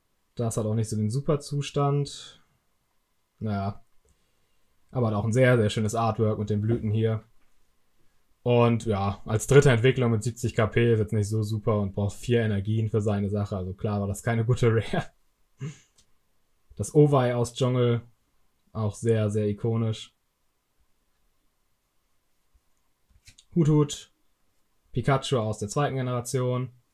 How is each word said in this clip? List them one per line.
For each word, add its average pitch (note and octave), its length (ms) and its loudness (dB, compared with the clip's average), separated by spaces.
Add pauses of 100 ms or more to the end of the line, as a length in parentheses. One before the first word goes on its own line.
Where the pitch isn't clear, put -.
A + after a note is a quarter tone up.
(360)
Das A#2 220 -2
hat A2 80 -2
auch A2 100 0
nicht A2 140 -2
so A2 60 -4
den G#2+ 140 0
Super-Zustand. C#3+ 1300 -4 (960)
Naja. G2+ 440 -6 (1080)
Aber A#2+ 160 0
hat G#2+ 60 -2
auch G#2 120 -2
ein A2 80 -2
sehr, B2+ 240 4
sehr G#2+ 120 2
schönes G#2+ 240 -2
Artwork A2 460 0
mit G#2 100 -4
den G#2 120 0
Blüten A2 280 -2
hier. A2 340 0 (1200)
Und A#2 420 4
ja, G2 400 -2
als A2 200 -2
dritte C#3 240 8
Entwicklung B2 400 4
mit A2 140 0
siebzig A#2 320 -4
K A2+ 120 4
P A#2 260 2
ist G#2+ 60 2
jetzt G#2 140 -2
nicht G#2 140 0
so A2 160 -2
super G#2+ 360 -2
und G2 140 -4
braucht G2+ 220 -4
vier A#2 260 0
Energien G#2+ 480 -2
für A2 120 0
seine G2+ 280 -2
Sache. G2+ 280 -4
Also F#2 160 -6
klar G#2 260 -4
war G2 80 -2
das G2 160 -8
keine A#2 220 0
gute A#2 280 2
Rare. A2+ 320 -2 (1700)
Das - 200 -6
Owei C#3 400 6
aus A#2+ 180 -2
Dschungel, B2 480 0 (680)
auch A2 240 -4
sehr, A2 340 0
sehr G#2+ 180 0
ikonisch. A2+ 680 -4 (3500)
Hut E3 140 2
Hut, D3+ 460 0 (800)
Pikachu C3+ 440 0
aus G#2+ 220 -4
der G#2 80 -6
zweiten C3+ 300 -2
Generation, B2 720 -4 (220)